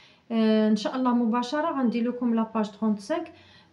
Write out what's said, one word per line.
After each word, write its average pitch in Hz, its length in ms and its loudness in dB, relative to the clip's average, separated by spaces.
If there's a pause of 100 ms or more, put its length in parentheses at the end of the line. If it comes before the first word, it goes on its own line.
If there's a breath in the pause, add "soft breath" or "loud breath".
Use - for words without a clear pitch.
(320 soft breath)
آه، 220 380 4
ان 220 60 6
شاء 262 200 -4
الله 254 180 2
مباشره 247 680 0
غندير 240 300 0
لكم 240 260 -2
لا 220 200 0
باج 208 160 -2
ترونت 214 280 -2
سانك. 330 320 -6 (420 soft breath)